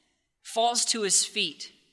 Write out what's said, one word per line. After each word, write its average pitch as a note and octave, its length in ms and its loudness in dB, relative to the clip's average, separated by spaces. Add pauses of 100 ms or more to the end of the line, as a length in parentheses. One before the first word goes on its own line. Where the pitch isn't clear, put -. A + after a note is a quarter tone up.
(400)
falls A#3+ 460 0
to A3+ 160 -2
his G3 220 2
feet, - 480 -6 (200)